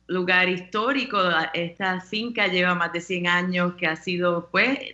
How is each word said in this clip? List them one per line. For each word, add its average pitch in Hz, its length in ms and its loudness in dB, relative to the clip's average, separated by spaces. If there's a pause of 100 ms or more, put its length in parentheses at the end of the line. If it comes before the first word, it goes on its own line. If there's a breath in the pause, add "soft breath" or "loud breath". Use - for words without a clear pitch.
lugar 185 420 2
histórico. 214 680 -2 (340)
Esta 175 480 -4
finca 220 460 -2
lleva 180 280 2
más 170 180 -2
de 170 100 -2
cien 175 240 -4
años 180 480 2
que 175 120 -4
ha 160 100 0
sido, 175 540 0
pues, 233 280 2 (160)